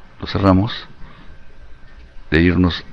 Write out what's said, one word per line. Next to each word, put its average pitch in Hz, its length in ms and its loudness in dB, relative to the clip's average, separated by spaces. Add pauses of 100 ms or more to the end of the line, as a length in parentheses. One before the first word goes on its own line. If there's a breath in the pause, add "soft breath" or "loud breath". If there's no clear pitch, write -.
(200)
lo - 80 -10
cerramos, 95 460 2 (1600 soft breath)
de 78 100 6
irnos 87 520 2